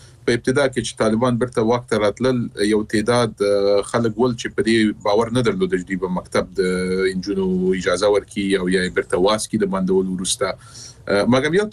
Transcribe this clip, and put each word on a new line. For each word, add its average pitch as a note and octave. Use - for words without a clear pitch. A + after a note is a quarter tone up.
په B2
ابتدا C3+
کې B2+
چې -
طالبان A#2
بیرته A#2+
واک A#2+
ته A2+
راتلل، A#2+
یو G#2+
تعداد، A2+
اه، G2+
خلک A2+
ول B2+
چې B2
په -
دې A2
باور A2
نه B2
درلوده F#2+
چې F2+
دوی F#2+
به F#2
مکتب F#2
د -
انجونو F#2+
اجازه F2+
ورکړي G2
او F2+
یا F#2
یې F2+
بیرته F#2+
واسکي G2
د G2+
بندولو F#2+
وروسته. F#2
اه، -
مګر C3+
یو G#3